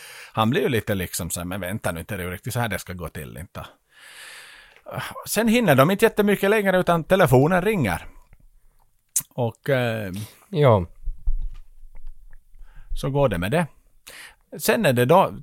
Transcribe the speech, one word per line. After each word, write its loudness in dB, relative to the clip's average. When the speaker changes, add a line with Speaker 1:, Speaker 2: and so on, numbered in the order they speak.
Speaker 1:
han 0
blir 0
ju 0
lite -2
liksom -6
så -6
här, -8
"Men -8
vänta -6
nu, -10
inte -10
det -8
är -8
ju -8
riktigt -10
så -4
här -2
det -4
ska -14
gå -10
till, -14
inte." -14
Sen 0
hinner 4
de 6
inte 2
jättemycket 2
längre, 2
utan 2
telefonen 4
ringer. -2
Och... -4
Eh, -2
Speaker 2:
Ja. 4
Speaker 1:
så -2
går 2
det -2
med -2
det. 0
Sen 2
är 4
det 2
då, 4